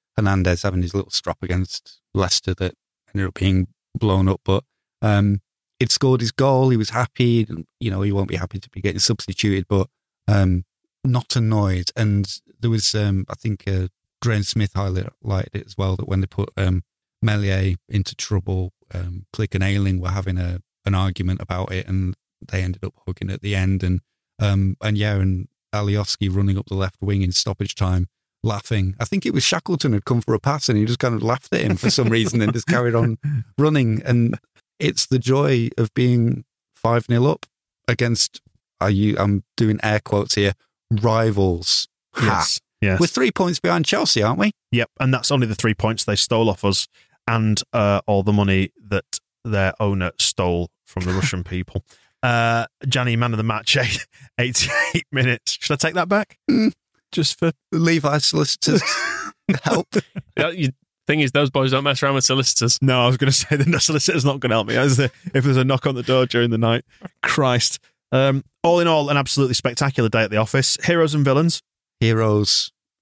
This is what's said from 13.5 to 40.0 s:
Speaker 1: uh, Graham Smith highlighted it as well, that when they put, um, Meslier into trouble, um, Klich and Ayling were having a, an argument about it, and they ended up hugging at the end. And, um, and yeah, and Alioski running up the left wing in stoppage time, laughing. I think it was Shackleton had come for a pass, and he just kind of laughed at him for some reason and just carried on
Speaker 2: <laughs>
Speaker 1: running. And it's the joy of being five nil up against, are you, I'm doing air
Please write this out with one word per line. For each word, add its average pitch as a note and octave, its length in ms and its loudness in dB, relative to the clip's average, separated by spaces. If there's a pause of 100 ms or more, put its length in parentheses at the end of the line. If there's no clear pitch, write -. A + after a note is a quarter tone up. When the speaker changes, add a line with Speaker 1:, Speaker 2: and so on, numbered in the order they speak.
Speaker 1:
uh, F#2 220 -2 (320)
Graham G#2+ 220 0
Smith G#2 320 -2
highlighted F#2+ 800 -4
it - 120 -8
as G#2 120 -14
well, F#2+ 180 0
that G2 120 -8
when G2 120 0
they F#2+ 60 -2
put, - 320 -6
um, F#2 240 0 (400)
Meslier G2 540 0 (120)
into G2+ 260 -2
trouble, F#2 580 -4 (200)
um, F2+ 420 -8
Klich G#2+ 200 -4
and F#2+ 100 0
Ayling G2 360 0
were F2+ 100 -4
having F#2+ 280 -4
a, F2+ 220 -4 (240)
an G2 100 0
argument F#2 460 -2
about F#2 320 -6
it, F#2+ 160 -6
and F#2+ 260 -2 (320)
they F#2+ 160 -4
ended F#2 220 -6
up F#2+ 80 -10 (140)
hugging F#2+ 240 -8
at F#2+ 100 -8
the G2+ 160 -4
end. F#2+ 260 0
And, F#2 180 0 (380)
um, G2 440 0
and G#2+ 160 -2
yeah, G#2 160 0
and F#2+ 340 0 (260)
Alioski G2+ 600 -2
running G2 240 0
up - 80 -8
the - 80 -8
left F#2+ 260 -4
wing G2 220 -2
in F2+ 100 0
stoppage - 420 -4
time, F#2 340 0 (340)
laughing. G2+ 580 -2
I A#2 60 -2
think G3 180 -2
it - 100 -2
was C3 80 2
Shackleton D#3+ 520 -2
had G2+ 100 -2
come A#2+ 160 0
for A#2+ 140 -2
a G#2 40 0
pass, C#3+ 300 -2
and G#2+ 100 2
he G#2 60 4
just A#2+ 140 -2
kind A#2+ 160 0
of A2 80 -4
laughed A#2+ 300 -4
at - 100 0
him F#2 140 0
for G#2+ 140 0
some A#2+ 180 2
reason A2+ 340 2
and A#2 100 2
just A#2+ 140 -4
carried A#2+ 280 0
on A2+ 240 2 (200)
Speaker 2:
<laughs> - 200 -8
Speaker 1:
running. C3+ 460 2
And A#2+ 340 2 (400)
it's - 280 -2
the C3 120 0
joy B2+ 600 0
of A2+ 160 0
being A#2+ 500 2 (300)
five A#2 340 0
nil A#2+ 180 2
up - 200 -2 (420)
against, A#2+ 540 -2 (380)
are G2+ 100 2
you, G#2 280 2
I'm G2+ 240 0 (140)
doing G#2+ 260 2
air G#2+ 180 0